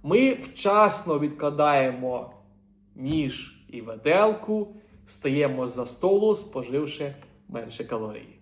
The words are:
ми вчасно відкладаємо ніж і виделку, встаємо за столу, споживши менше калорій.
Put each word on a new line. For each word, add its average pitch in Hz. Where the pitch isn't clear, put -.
ми 240
вчасно 196
відкладаємо 139
ніж 139
і 120
виделку, 202
встаємо 135
за 120
столу, 202
споживши 139
менше -
калорій. 110